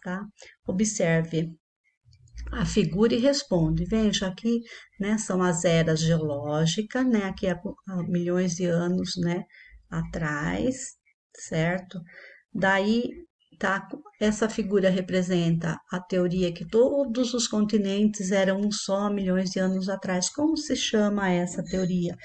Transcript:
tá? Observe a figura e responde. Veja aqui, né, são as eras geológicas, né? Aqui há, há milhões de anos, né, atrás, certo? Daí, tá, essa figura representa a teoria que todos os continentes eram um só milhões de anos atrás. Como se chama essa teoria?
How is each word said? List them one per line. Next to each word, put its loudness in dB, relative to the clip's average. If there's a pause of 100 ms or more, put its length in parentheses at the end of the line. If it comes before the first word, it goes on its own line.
tá? -6 (440)
Observe 0 (1000)
a -2
figura 2
e 2
responde. 2
Veja 0
aqui, -2 (400)
né, 0
são -2
as 2
eras 4
geológicas, 0
né? 2
Aqui -4
há, -2 (280)
há -4
milhões 0
de -2
anos, 0
né, -2 (460)
atrás, -4 (400)
certo? -4 (540)
Daí, 2 (500)
tá, -2 (320)
essa 2
figura 2
representa 0 (140)
a -4
teoria 0
que -12
todos 2
os -2
continentes 0
eram 2
um 0
só -2
milhões 0
de -2
anos 0
atrás. -2
Como 0
se -2
chama 0
essa 0
teoria? -2